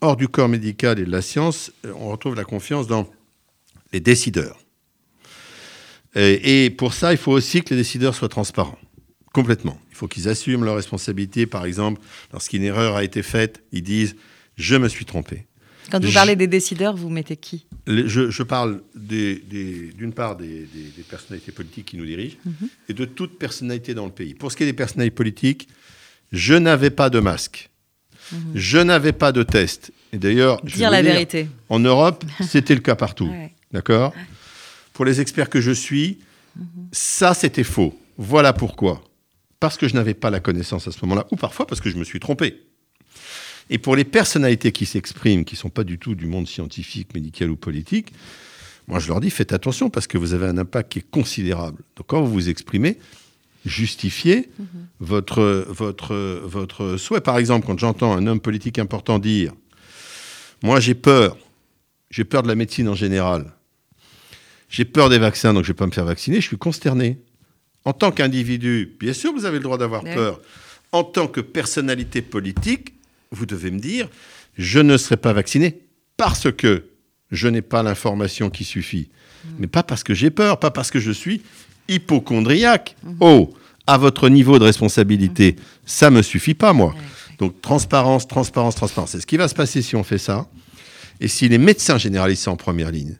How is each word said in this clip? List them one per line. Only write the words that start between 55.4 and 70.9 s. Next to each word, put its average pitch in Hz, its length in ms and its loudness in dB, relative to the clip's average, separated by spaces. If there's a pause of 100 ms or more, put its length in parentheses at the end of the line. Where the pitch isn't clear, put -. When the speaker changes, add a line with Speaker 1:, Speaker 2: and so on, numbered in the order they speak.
Speaker 1:
votre, 101 460 -8 (300)
votre 95 520 -8
souhait. 220 240 -4
Par 123 180 2
exemple, 120 260 2
quand 92 140 -2
j'entends 113 360 0
un 95 120 0
homme 113 120 0
politique 107 380 -4
important 107 400 -2
dire, « 101 340 0 (1080)
Moi, 123 180 4
j'ai 123 140 2
peur, 123 420 6 (760)
j'ai 113 120 -4
peur 127 200 0
de 120 40 -2
la 113 80 0
médecine 113 320 -2
en 101 80 -2
général. 92 560 -2 (1160)
J'ai 120 160 -2
peur 135 240 6
des 123 80 8
vaccins, 110 380 4
donc 90 80 2
je 85 60 -2
ne 92 40 -4
vais - 40 -6
pas 98 100 0
me 90 40 -2
faire 87 140 -2
vacciner », 85 360 -2
je - 60 -4
suis 107 100 -8
consterné. 131 600 -2 (640)
En 135 100 -2
tant 202 180 2
qu'individu, 120 880 -2
bien 117 140 -4
sûr, 311 200 -4
vous 233 120 -6
avez 160 120 -4
le 135 60 -6
droit 131 160 -4
d'avoir 113 240 -4
Speaker 2:
Ouais. 165 100 -10
Speaker 1:
peur. 110 260 -2 (520)